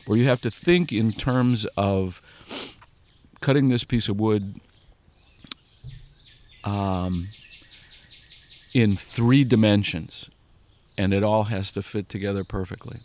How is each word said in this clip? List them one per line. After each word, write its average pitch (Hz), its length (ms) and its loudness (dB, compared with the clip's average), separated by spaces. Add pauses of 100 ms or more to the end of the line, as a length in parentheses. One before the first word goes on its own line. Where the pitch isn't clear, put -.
where 107 100 2
you 120 100 4
have 127 140 2
to 117 100 -2
think 180 400 2
in 113 220 2
terms 123 520 0 (120)
of 95 440 0 (1200)
cutting 135 300 2
this 120 140 2
piece 117 260 -2
of 101 100 -2
wood, 104 400 0 (2000)
um, 92 640 -4 (1400)
in 110 240 4
three 123 460 2
dimensions, 104 880 2 (680)
and 98 160 0
it 98 100 2
all 107 220 2
has 98 280 -6
to 101 80 -6
fit 101 280 -8
together 98 340 -6
perfectly. 98 600 -10